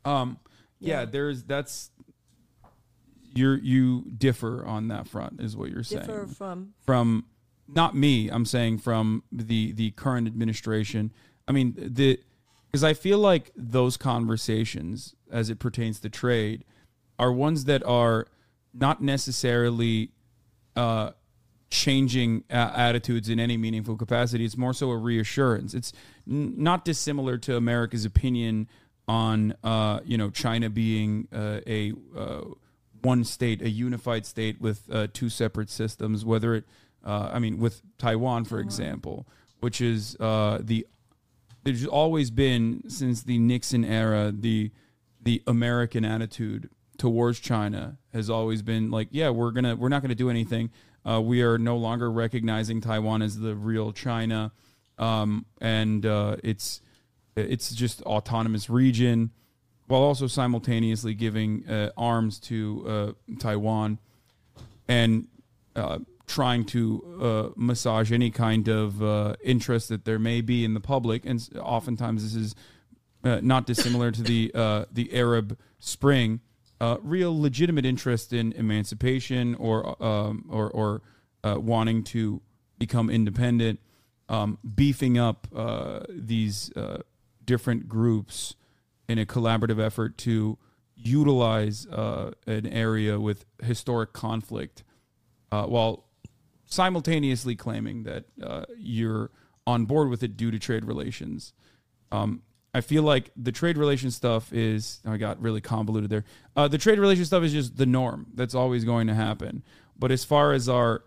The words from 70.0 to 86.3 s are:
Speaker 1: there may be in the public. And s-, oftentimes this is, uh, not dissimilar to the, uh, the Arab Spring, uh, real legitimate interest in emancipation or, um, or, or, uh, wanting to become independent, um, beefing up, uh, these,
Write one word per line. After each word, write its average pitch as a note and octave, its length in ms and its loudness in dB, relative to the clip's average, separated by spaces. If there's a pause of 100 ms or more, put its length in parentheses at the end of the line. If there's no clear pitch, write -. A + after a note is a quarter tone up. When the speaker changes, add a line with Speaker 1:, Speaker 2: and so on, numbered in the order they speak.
Speaker 1:
there A2 160 0
may A#2 200 2
be A#2 240 2
in A2 100 0
the G#2+ 60 -4
public. A#2 460 -2
And B2 140 -2
s-, A#2 100 -16 (100)
oftentimes A2+ 640 -2
this G#2+ 120 -6
is, A2 200 -4 (680)
uh, A#2+ 180 2
not B2+ 240 4
dissimilar A#2+ 460 0
to A2+ 100 -4
the, A2+ 320 2
uh, G#2+ 380 0
the A#2+ 200 -4
Arab A#2 460 2 (220)
Spring, A#2+ 600 2 (400)
uh, A#2 220 0
real E3+ 380 0
legitimate D3 460 2
interest B2 460 0
in A#2 200 0
emancipation A#2+ 1040 0
or, - 460 -2
um, G#2+ 460 -2
or, A2 220 -2
or, G#2+ 320 -2 (400)
uh, G#2 160 0
wanting A2+ 460 2
to A2 360 -4 (380)
become A2+ 320 0
independent, A2+ 720 2 (480)
um, G#2+ 300 -2 (160)
beefing B2+ 440 4
up, A#2+ 360 0
uh, A2+ 540 -6
these, A2 680 -2